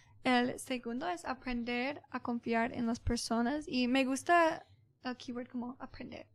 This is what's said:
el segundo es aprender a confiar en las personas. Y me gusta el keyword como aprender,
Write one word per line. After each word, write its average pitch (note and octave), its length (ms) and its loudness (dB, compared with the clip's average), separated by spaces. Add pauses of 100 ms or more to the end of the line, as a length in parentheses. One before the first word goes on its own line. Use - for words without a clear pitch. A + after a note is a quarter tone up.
(240)
el B3 340 2
segundo B3 500 -4
es F4 160 -4
aprender B3 840 -4
a B3 100 -6
confiar A#3 520 0
en - 140 -2
las A#3 140 0
personas. A#3+ 680 0
Y B3 180 2
me C4 180 4
gusta D#4+ 600 4 (380)
el B3 120 -4
keyword B3 320 -8
como B3 300 -6
aprender, - 560 -12